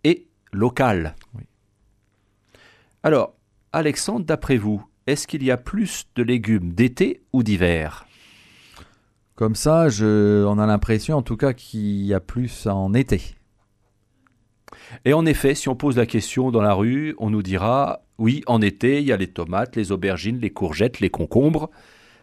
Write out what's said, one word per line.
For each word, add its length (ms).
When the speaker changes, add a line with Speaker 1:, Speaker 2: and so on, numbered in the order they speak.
Speaker 1:
et 240
local. 640
Speaker 2:
Oui. 80
Speaker 1:
Alors, 300
Alexandre, 520
d'après 320
vous, 260
est-ce 200
qu'il 160
y 80
a 60
plus 480
de 80
légumes 500
d'été 480
ou 100
d'hiver ? 640
Speaker 2:
Comme 200
ça, 340
je, 560
on 140
a 80
l'impression 500
en 40
tout 160
cas 160
qu'il 500
y 100
a 60
plus 480
en 260
été. 420
Speaker 1:
Et 80
en 120
effet, 300
si 140
on 60
pose 220
la 80
question 460
dans 100
la 120
rue, 440
on 120
nous 120
dira, 600
oui, 260
en 160
été, 380
il 80
y 40
a 60
les 100
tomates, 480
les 160
aubergines, 480
les 120
courgettes, 480
les 100
concombres, 600